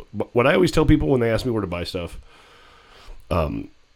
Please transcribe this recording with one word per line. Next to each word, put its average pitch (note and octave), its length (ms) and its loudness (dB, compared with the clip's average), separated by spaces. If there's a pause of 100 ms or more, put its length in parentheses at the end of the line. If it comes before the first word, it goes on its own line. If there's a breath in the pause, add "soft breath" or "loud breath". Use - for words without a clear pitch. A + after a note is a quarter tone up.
(120)
wh-, G2+ 240 -8
what A#2+ 120 4
I E3 80 4
always F#3 160 2
tell D#3 140 2
people D3+ 220 4
when C3+ 140 2
they A#2 80 2
ask A2 160 -2
me B2 60 0
where A2 100 -2
to F#2+ 60 -4
buy F2 180 -6
stuff, F2 320 -8 (1120 soft breath)
um, D2 380 -2 (260)